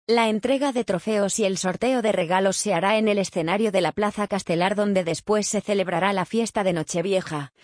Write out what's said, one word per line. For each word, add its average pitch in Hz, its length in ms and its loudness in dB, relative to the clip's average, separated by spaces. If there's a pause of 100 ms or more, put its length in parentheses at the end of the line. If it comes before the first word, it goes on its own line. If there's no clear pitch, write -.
La 226 220 4
entrega 254 420 0
de 233 120 -2
trofeos 196 540 -2
y 220 80 0
el 190 140 -2
sorteo 233 420 0
de 214 120 2
regalos 185 440 0
se 208 160 -2
hará 196 240 2
en 220 100 2
el 202 120 2
escenario 190 520 0
de 185 100 2
la 156 100 0
Plaza 208 360 -2
Castelar, 185 460 0
donde 202 300 2
después 196 420 0
se 202 160 -2
celebrará 190 520 0
la 185 120 -2
fiesta 220 380 -2
de 185 100 2
Nochevieja. 170 800 -2 (100)